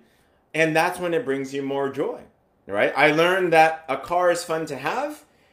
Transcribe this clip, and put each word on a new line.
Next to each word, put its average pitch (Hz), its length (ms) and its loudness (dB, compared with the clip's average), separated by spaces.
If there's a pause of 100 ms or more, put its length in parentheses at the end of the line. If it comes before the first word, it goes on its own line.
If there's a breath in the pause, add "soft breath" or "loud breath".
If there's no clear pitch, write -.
(560 soft breath)
And 160 200 2
that's 175 220 0
when 175 160 -4
it 160 120 0
brings 135 280 -4
you 139 80 -6
more 139 280 -4
joy, 147 320 -6 (440)
right? 107 300 0
I 151 160 4
learned 175 420 2
that 160 340 4
a 135 100 -2
car 175 340 0
is 170 120 -2
fun 160 240 -4
to 139 100 -8
have 240 480 -6 (280 soft breath)